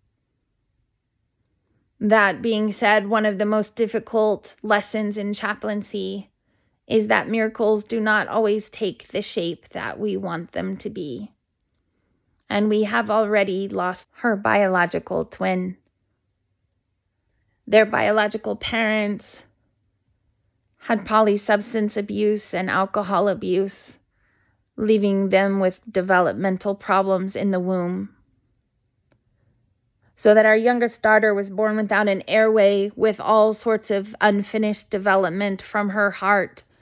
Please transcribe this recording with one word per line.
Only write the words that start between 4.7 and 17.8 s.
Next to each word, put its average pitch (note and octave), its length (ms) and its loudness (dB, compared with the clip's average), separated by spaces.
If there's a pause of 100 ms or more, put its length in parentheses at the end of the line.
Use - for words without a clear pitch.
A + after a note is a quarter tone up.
in G#3 160 -6
chaplaincy G3+ 1000 -8 (560)
is A3 200 2
that G#3+ 220 0
miracles A3 560 0
do A3+ 160 -4
not G#3+ 280 0
always G#3+ 400 0
take - 400 -8
the G#3 140 -4
shape - 480 -6
that - 280 -10
we G3 180 -4
want F3 360 -8
them - 260 -6
to - 120 -10
be. E3+ 400 -10 (1200)
And G#3+ 200 0
we G#3+ 140 2
have A3 260 -2
already G3+ 580 0
lost F#3 440 -6
her A#3 220 -2
biological F#3 920 0
twin. F#3 500 -4 (1900)
Their G#3+ 180 6